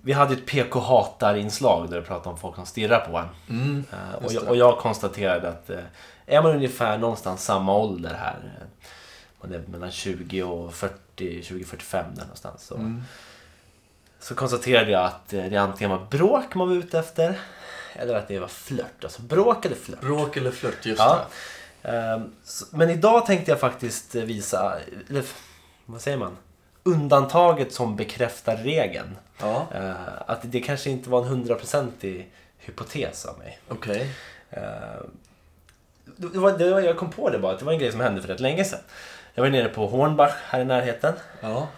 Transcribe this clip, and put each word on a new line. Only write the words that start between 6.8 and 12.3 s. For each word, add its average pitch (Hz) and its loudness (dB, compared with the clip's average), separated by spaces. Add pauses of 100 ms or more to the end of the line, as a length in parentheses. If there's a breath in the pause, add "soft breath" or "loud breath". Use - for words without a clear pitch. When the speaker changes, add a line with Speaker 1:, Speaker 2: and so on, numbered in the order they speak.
Speaker 1:
någonstans 110 -2
samma 98 2
ålder 87 -2
här, - -6 (260)
eh, - -16 (760 loud breath)
man 92 -10
är 82 -10
mellan 90 -10
tjugo 92 -6
och 85 -6
fyrtio, 90 -8
tjugo, 92 -10
fyrtiofem - -6 (100)
där - -10
någonstans, - -16